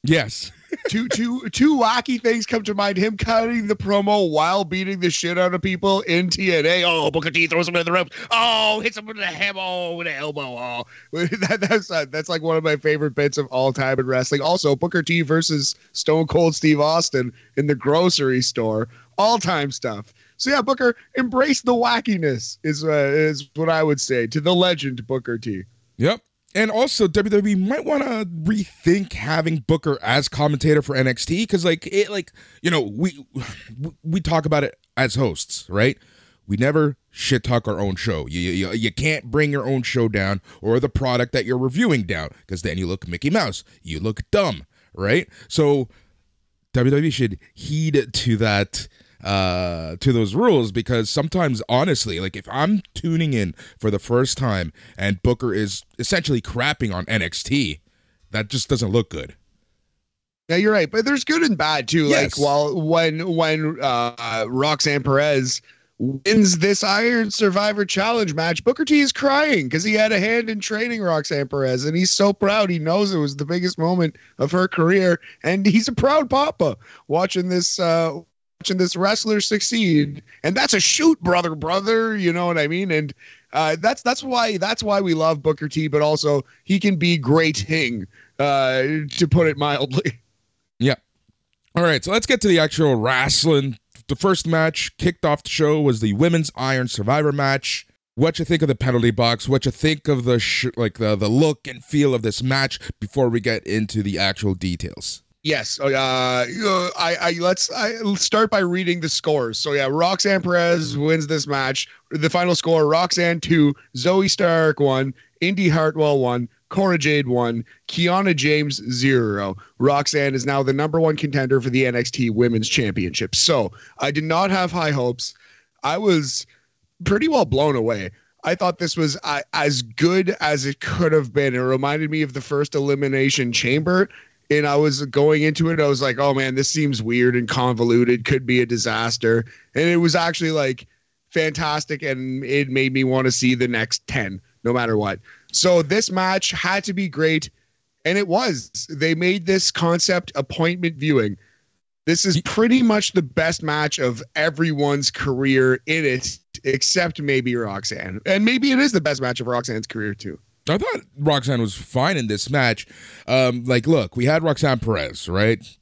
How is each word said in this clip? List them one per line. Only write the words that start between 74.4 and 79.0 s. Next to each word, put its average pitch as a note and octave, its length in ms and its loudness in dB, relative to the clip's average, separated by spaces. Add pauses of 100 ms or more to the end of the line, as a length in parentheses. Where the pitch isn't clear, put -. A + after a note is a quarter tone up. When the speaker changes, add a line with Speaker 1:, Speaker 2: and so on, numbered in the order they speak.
Speaker 2:
her F#3 160 2
career, F3 520 2 (220)
and F#3+ 240 0
he's G#3+ 220 4
a B3+ 60 -4
proud C#4 360 2
papa C4 480 0 (300)
watching F3+ 420 0
this, F3+ 300 0
uh, E3 400 0 (420)
watching F#3+ 160 -4
this F3+ 180 0
wrestler G#3 460 0